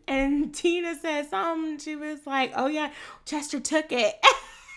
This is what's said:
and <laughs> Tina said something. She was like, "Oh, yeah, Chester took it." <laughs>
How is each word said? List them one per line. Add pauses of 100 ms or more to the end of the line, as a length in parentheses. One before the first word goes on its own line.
and
<laughs>
Tina
said
something.
She
was
like,
"Oh,
yeah, (340)
Chester
took
it."
<laughs> (540)